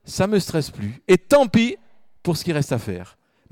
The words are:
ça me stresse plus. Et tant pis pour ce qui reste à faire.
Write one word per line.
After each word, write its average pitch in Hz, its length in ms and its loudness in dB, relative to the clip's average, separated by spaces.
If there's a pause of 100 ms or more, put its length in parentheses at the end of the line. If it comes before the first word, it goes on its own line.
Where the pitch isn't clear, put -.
ça - 240 -2
me 208 140 2
stresse 160 300 -4
plus. 104 360 -10
Et 185 100 6
tant 285 300 4
pis 226 300 0 (480)
pour 170 120 -2
ce - 60 -10
qui 175 100 -4
reste 147 200 -2
à 123 60 -2
faire. 92 380 -10 (360)